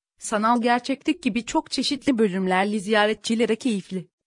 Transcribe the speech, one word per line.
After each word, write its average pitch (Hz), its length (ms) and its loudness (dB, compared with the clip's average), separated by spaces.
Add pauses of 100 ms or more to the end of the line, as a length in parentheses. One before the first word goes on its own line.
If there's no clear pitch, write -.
(180)
sanal 226 440 0
gerçeklik 240 600 -2
gibi 226 220 -2
çok - 260 -4
çeşitli 269 480 -2
bölümlerle 190 600 2
ziyaretçilere 214 800 0
keyifli 190 500 -4 (200)